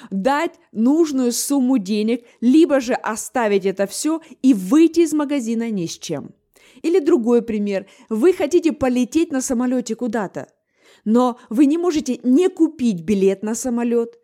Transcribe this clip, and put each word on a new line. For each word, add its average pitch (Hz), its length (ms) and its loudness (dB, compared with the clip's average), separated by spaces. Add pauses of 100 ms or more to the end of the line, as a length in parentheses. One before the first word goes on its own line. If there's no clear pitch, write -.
дать 277 500 -2 (120)
нужную 262 640 0
сумму 269 440 0
денег, 214 480 -2 (160)
либо 269 380 4
же 233 160 -2
оставить 208 720 -2
это 196 180 -2
все 311 360 -4 (200)
и 262 140 4
выйти 311 460 2
из 311 120 0
магазина 240 560 -2
ни 196 160 -4
с - 140 -12
чем. - 320 -8 (500)
Или 339 160 0
другой 247 460 2
пример. 202 420 -4 (240)
Вы 233 240 2
хотите 349 380 0
полететь 254 600 -2
на 262 100 -2
самолете 247 520 -2
куда-то, 214 540 -6 (580)
но 240 320 2 (140)
вы 269 160 4
не 302 100 2
можете 302 460 -2
не 294 260 4
купить 254 540 0
билет 196 400 2
на 214 100 -4
самолет 233 720 -2